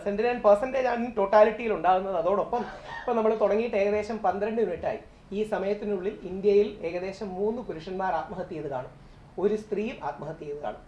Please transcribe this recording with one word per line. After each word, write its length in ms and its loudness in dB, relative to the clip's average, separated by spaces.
സെവന്റി 200 0
നയൻ 220 0
പെർസെന്റേജ് 460 4
ആണ് 120 -2
ടോട്ടാലിറ്റിയിൽ 580 6
ഉണ്ടാകുന്നത്. 440 2
അതോടൊപ്പം 400 2
ഇപ്പം 220 -2
നമ്മൾ 140 4
തുടങ്ങിയിട്ട് 400 2
ഏകദേശം 420 0
പന്ത്രണ്ട് 400 0
മിനിറ്റായി. 340 -4
ഈ 20 -2
സമയത്തിനുള്ളിൽ 640 -2
ഇന്ത്യയിൽ 360 4
ഏകദേശം 400 -6
മൂന്ന് 300 -2
പുരുഷന്മാർ 500 -6
ആത്മഹത്യ 380 -8
ചെയ്ത് 180 -8
കാണും, 180 -8
ഒരു 180 2
സ്ത്രീയും 340 -6
ആത്മഹത്യ 400 -10
ചെയ്ത് 180 -10
കാണും. 200 -10